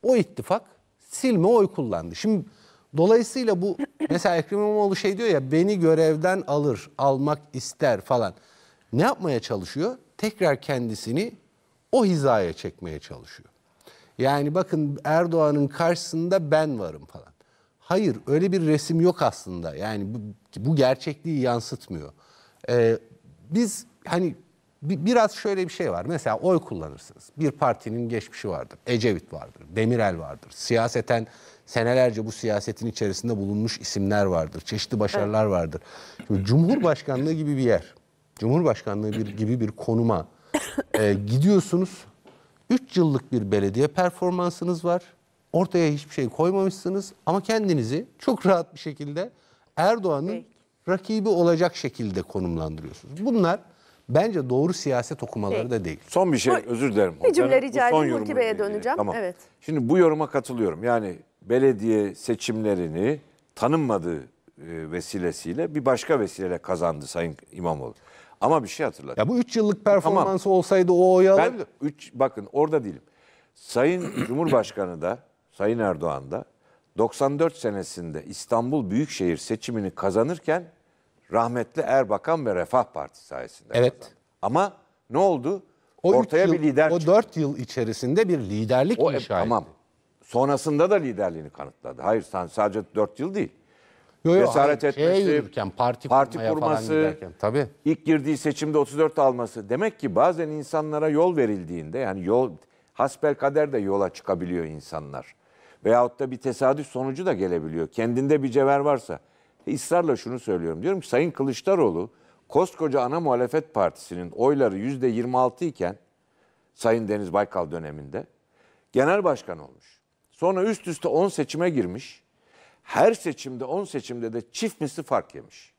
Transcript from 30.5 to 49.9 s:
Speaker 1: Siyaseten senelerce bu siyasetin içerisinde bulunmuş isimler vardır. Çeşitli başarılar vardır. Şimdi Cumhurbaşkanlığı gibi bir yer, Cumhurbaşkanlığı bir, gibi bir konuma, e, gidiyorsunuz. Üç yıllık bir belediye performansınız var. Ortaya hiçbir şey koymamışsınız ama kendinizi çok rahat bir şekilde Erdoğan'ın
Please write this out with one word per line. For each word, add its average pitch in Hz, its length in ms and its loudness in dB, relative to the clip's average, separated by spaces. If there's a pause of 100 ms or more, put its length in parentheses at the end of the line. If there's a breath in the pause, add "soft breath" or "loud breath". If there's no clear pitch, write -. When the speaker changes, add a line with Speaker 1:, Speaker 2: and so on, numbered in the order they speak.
Speaker 1:
Siyaseten 117 760 0 (380 loud breath)
senelerce 120 600 2
bu 107 60 -8
siyasetin 110 560 -4
içerisinde 107 500 -4
bulunmuş 104 420 -2
isimler 101 460 0
vardır. 82 360 -2
Çeşitli - 380 -6
başarılar 107 460 0
vardır. 87 360 -2 (460 loud breath)
Şimdi 98 180 0
Cumhurbaşkanlığı 156 880 2
gibi 147 240 -2
bir 131 60 0
yer, 101 300 2 (460)
Cumhurbaşkanlığı 110 720 0
bir, 104 260 -6
gibi 113 220 -2
bir 107 120 -2
konuma, 113 560 0 (640 loud breath)
e, 107 200 4
gidiyorsunuz. 165 920 0 (640 soft breath)
Üç - 280 0
yıllık 151 340 2
bir 104 200 0
belediye 104 360 2
performansınız 175 1000 -2
var. 175 180 0 (500)
Ortaya 170 380 2
hiçbir 147 220 -8
şey 127 160 -2
koymamışsınız 190 840 -2 (120)
ama 185 160 0
kendinizi 185 640 0 (140)
çok - 260 0
rahat 175 280 4
bir 147 60 -20
şekilde 147 500 -8 (480 soft breath)
Erdoğan'ın 175 500 2